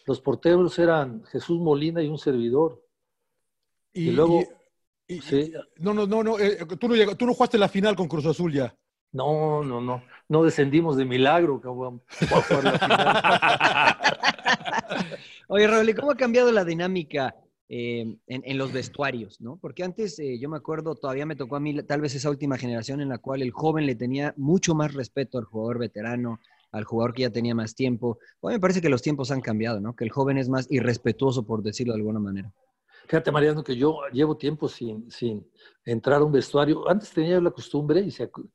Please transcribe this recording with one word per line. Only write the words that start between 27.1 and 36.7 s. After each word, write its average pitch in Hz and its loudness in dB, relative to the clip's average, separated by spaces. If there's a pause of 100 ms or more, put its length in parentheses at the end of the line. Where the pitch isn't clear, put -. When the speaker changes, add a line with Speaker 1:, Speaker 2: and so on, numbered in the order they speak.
Speaker 3:
que 123 -2
ya 123 0
tenía 117 -2
más 110 -4
tiempo. 120 -2 (220)
Hoy 196 -4
me 226 -2
parece 190 2
que 165 2
los 127 2
tiempos 139 -4
han 135 -2
cambiado, 110 -4
¿no? 113 -8
Que 120 -6
el 110 -4
joven 135 0
es 127 -2
más 131 -2
irrespetuoso, 123 0
por 107 -4
decirlo 117 -4
de 107 -4
alguna 107 -4
manera. 98 -8 (560)
Speaker 1:
Fíjate, 160 0
Mariano, 151 2
que 131 -4
yo 151 2 (140)
llevo 151 0
tiempo 151 -4
sin, 117 -10
sin 110 -6 (400)
entrar 123 2
a 151 6
un 151 0
vestuario. 143 2